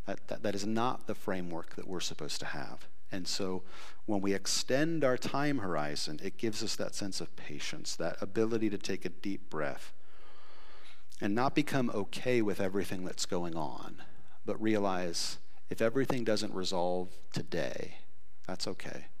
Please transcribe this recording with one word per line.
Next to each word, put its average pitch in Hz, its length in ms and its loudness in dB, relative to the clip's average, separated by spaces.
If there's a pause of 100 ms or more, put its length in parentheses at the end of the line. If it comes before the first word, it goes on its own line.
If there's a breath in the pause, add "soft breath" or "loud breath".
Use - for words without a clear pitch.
That, 104 220 -2
that, - 160 -2
that 101 140 0
is 101 100 -2
not 113 400 0
the 107 80 0
framework 87 640 0
that 92 100 -2
we're 92 140 -2
supposed - 400 0
to - 60 0
have. - 420 -2 (240)
And 92 160 0
so 92 340 0 (420 loud breath)
when 104 160 2
we 98 140 4
extend 147 720 2
our 127 120 4
time 143 420 2
horizon, 76 640 0
it 95 160 -2
gives 113 240 0
us 101 140 0
that - 180 0
sense 98 260 0
of - 160 -2
patience, - 600 -2
that 82 240 0
ability 110 500 2
to 101 80 0
take - 260 0
a 92 60 0
deep - 380 0
breath 71 440 0 (1300 loud breath)
and 107 120 2
not 123 220 2
become 139 400 2
okay 113 480 2
with 98 180 2
everything 95 440 0
that's - 200 0
going 87 300 0
on, - 480 -2 (420 loud breath)
but 107 160 -2
realize 98 800 2 (320 soft breath)
if - 100 0
everything 123 440 2
doesn't 107 280 2
resolve 90 580 0 (220)
today, - 680 -2 (480)
that's 92 200 -2
okay. - 400 -2 (140)